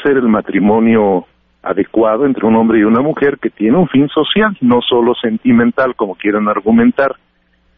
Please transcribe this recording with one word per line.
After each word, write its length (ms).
ser 160
el 100
matrimonio 960
adecuado 640
entre 200
un 100
hombre 240
y 40
una 160
mujer 400
que 80
tiene 300
un 100
fin 200
social, 520
no 260
solo 280
sentimental, 840
como 180
quieran 320
argumentar. 680